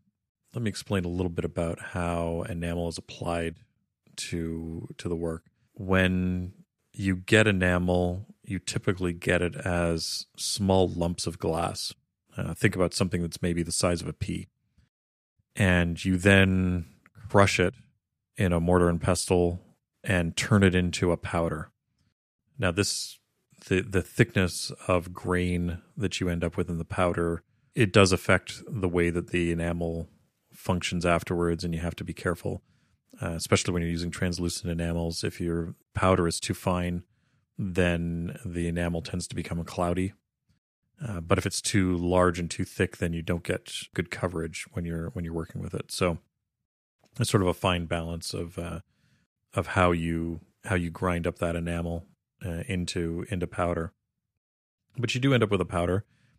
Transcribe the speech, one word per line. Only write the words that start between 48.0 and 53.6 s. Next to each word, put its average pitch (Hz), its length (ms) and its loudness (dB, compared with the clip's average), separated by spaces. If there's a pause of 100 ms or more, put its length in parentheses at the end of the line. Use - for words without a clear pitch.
of, 87 240 -8
uh, 87 220 -6 (760)
of 92 140 -2
how 90 240 4
you, 82 480 -2 (240)
how - 100 -2
you 85 160 -2
grind 87 360 -2
up 85 120 -4
that 85 180 -2
enamel, 85 500 -4 (380)
uh, 85 220 -6
into, 87 640 -2
into 87 160 -2
powder. 85 460 -2 (1080)